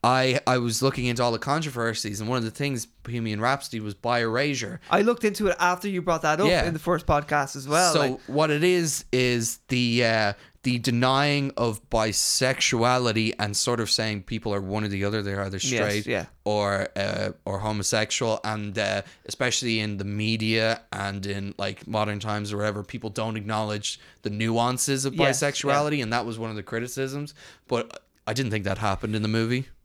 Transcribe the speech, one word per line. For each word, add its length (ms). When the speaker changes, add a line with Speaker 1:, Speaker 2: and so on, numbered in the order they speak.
Speaker 1:
I, 460
I 120
was 220
looking 260
into 140
all 120
the 60
controversies, 840
and 80
one 80
of 80
the 60
things 340
Bohemian 380
Rhapsody 400
was 140
bi-erasure. 840
Speaker 2:
I 120
looked 240
into 220
it 120
after 300
you 120
brought 200
that 180
up 80
Speaker 1:
Yeah. 160
Speaker 2:
in 80
the 80
first 260
podcast 520
as 100
well, 240
Speaker 1:
So 80
Speaker 2:
like 280
Speaker 1:
what 220
it 140
is, 480
is 560
the, 380
uh, 280
the 160
denying 800
of 320
bisexuality 1500
and 160
sort 240
of 100
saying 340
people 300
are 80
one 220
or 40
the 160
other. 180
They're 220
either 140
Speaker 2:
Yes, 80
Speaker 1:
straight 300
Speaker 2:
yeah. 200
Speaker 1:
or, 520
uh, 360
or 140
homosexual, 840
and, 340
uh, 240
especially 540
in 180
the 80
media 760
and 340
in, 320
like, 300
modern 320
times 340
or 40
whatever, 260
people 260
don't 280
acknowledge 600
the 80
nuances 760
of 100
Speaker 2:
Yes, 260
yeah. 80
Speaker 1:
bisexuality, 520
and 120
that 120
was 140
one 100
of 60
the 80
criticisms. 680
But 340
I 60
didn't 180
think 140
that 120
happened 380
in 60
the 60
movie. 400